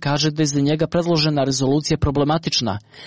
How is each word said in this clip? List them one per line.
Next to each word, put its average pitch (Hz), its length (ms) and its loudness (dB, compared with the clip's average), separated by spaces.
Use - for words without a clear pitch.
kaže 147 280 0
da 147 100 -2
je 156 40 4
za 143 160 0
njega 151 260 2
predložena 156 560 0
rezolucija 135 540 0
problematična, 143 840 0